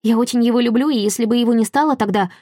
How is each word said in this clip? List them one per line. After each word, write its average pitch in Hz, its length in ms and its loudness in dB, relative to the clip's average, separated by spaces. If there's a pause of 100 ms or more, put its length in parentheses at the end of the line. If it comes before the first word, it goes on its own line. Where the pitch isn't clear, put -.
Я 220 140 2
очень 240 260 0
его 240 160 2
люблю, 240 300 0
и 277 80 0
если 214 280 -2
бы 220 100 0
его 240 180 2
не 226 120 2
стало 285 300 0
тогда, 196 360 -2 (100)